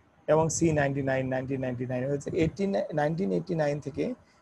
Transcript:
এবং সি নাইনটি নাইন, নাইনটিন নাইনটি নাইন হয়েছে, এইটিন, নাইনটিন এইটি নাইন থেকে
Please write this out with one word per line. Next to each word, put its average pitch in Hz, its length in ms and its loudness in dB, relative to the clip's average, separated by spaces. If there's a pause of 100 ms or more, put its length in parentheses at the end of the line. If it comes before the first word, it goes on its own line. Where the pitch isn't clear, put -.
(260)
এবং 156 220 6
সি 165 240 2
নাইনটি 143 300 2
নাইন, 131 260 0
নাইনটিন 131 320 -2
নাইনটি 127 260 -4
নাইন 127 220 -2
হয়েছে, 143 220 -4
এইটিন, 196 440 0 (200)
নাইনটিন 165 380 0
এইটি 175 220 -2
নাইন 147 260 0
থেকে 147 340 -4 (280)